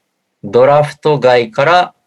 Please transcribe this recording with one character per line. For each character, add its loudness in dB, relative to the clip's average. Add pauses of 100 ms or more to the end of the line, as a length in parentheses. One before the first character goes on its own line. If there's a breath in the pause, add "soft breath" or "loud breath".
(440)
ド 2
ラ 2
フ -10
ト -2
外 0
か -4
ら -2 (120)